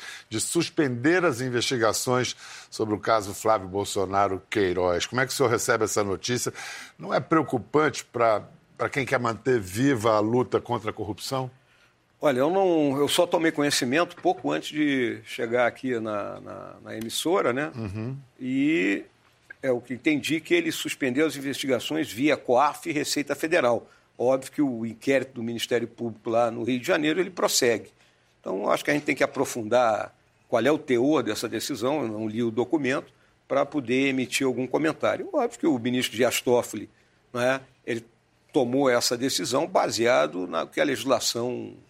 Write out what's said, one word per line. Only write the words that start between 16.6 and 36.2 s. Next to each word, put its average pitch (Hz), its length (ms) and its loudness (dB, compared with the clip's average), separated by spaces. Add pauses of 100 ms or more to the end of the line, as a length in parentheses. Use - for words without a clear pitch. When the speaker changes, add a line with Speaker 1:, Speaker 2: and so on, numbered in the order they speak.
Speaker 2:
na 107 100 -12
emissora, 123 600 0
né? 151 200 -4
Speaker 1:
Uhum. 113 400 -8 (240)
Speaker 2:
E 151 640 0 (600)
é 135 100 0
o 120 80 -2
que 127 140 -10
entendi, 151 480 -2
que - 100 -4
ele 170 180 2
suspendeu 143 560 -2
as 139 100 -4
investigações 139 760 -4
via 135 240 2
coaf 139 500 2
e 160 60 -4
Receita 143 420 -2
Federal. 139 540 0 (300)
Óbvio 131 340 0
que 151 100 0
o 117 240 -2
inquérito 123 460 -2
do 120 100 -10
Ministério 117 460 -2
Público 117 420 -8
lá 117 180 4
no 117 140 -6
Rio 123 160 0
de 120 80 -10
Janeiro, 160 320 2
ele 185 120 -2
prossegue. 120 600 0 (480)
Então, 190 320 -4
acho - 140 0
que 147 60 0
a 147 40 2
gente 147 100 -2
tem 147 120 -2
que 143 80 0
aprofundar 120 880 0 (340)
qual 117 140 2
é 131 80 4
o 151 80 4
teor 131 460 2
dessa 107 240 -4
decisão, 127 540 -2
eu 113 60 -2
não 110 200 -6
li 110 140 -2
o 117 80 0
documento, 131 640 0 (360)
pra 139 180 2
poder 135 420 0
emitir 131 380 -2
algum 127 200 0
comentário. 147 640 0
Óbvio 247 260 -2
que - 80 -2
o 151 120 4
ministro 123 380 -2
Dias 117 240 2